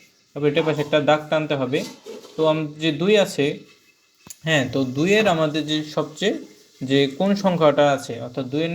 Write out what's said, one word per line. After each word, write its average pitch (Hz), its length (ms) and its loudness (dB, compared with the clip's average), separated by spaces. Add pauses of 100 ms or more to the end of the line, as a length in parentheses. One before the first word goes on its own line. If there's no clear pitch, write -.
(240)
তারপর 147 260 -2
এটার 156 160 2
পাশে 151 200 0
একটা 156 120 2 (100)
দাগ 151 120 6 (100)
টানতে 156 300 0
হবে। 131 180 -2 (580)
তো - 40 -2 (100)
আম-, 156 180 0 (140)
যে 160 80 0 (100)
দুই 196 140 2 (100)
আছে, 147 220 -2 (1000)
হ্যাঁ, 151 260 2
তো 143 60 -2 (180)
দুইয়ের 202 380 2
আমাদের 156 360 0
যে 151 80 -2 (180)
সবচেয়ে, 180 380 -4 (460)
যে 135 180 0 (200)
কোন 190 120 0 (140)
সংখ্যাটা 156 400 4 (120)
আছে, 131 180 -8 (120)
অর্থাৎ 131 260 -6
দুইয়ের 165 220 -2